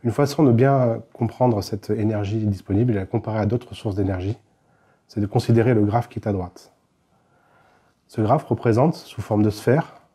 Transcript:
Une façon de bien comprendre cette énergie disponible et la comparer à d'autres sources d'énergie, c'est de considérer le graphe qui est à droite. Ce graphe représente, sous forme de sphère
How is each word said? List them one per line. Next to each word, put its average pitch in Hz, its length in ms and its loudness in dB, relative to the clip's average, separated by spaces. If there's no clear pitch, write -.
Une 117 80 0
façon 143 320 2
de 127 80 6
bien 120 500 2
comprendre 117 480 0
cette 101 300 -8
énergie 107 560 -2
disponible 104 460 0
et - 20 0
la 95 100 -4
comparer 107 360 -4
à 107 60 0
d'autres 117 280 -4
sources 101 220 -6
d'énergie, 98 420 -4
c'est - 120 -6
de 104 60 0
considérer 117 480 2
le 107 100 4
graphe 104 240 -2
qui - 120 -12
est - 80 -6
à 104 40 -2
droite. 90 400 -8
Ce - 140 -8
graphe 123 240 0
représente, 123 500 0
sous - 280 -16
forme 107 200 0
de 107 80 4
sphère - 520 -2